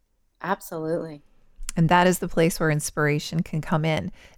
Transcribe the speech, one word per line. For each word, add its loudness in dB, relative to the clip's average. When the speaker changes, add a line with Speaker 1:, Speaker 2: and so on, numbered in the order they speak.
Speaker 1:
Absolutely. -6
Speaker 2:
And 4
that 6
is 2
the -4
place 2
where 2
inspiration 0
can -6
come 0
in. -2